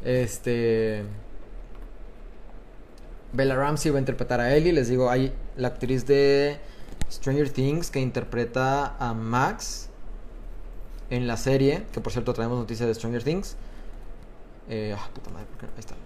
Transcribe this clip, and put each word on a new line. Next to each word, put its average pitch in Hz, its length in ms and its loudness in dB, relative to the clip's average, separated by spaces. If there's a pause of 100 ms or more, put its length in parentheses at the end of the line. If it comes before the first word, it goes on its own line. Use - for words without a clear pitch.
Este, 117 960 2 (2250)
Bella 135 240 2
Ramsey 147 340 2
va 139 100 4
a - 20 2
interpretar 123 400 0
a 123 120 4
Ellie, 160 200 6
les 127 160 4
digo, 127 200 4
hay 131 220 4 (240)
la 127 140 0
actriz 127 360 0
de 139 520 6 (520)
Stranger 139 420 2
Things 147 380 2
que 139 120 0
interpreta 127 1000 0
a 120 140 0
Max 120 760 0 (1200)
en 123 160 0
la 117 120 0
serie, 135 460 4 (100)
que 110 80 -4
por 113 100 -2
cierto 120 220 0
traemos 117 240 0
noticias 117 280 -2
de 113 80 2
Stranger 117 300 -2
Things. 170 320 -2 (1120)
Eh, 107 260 -4
ah, 98 200 -4
puta - 160 -10
madre, 92 160 -8
¿por - 120 -10
qué - 100 -10
no? - 80 -4
Ahí - 40 -8
está. - 160 -8 (100)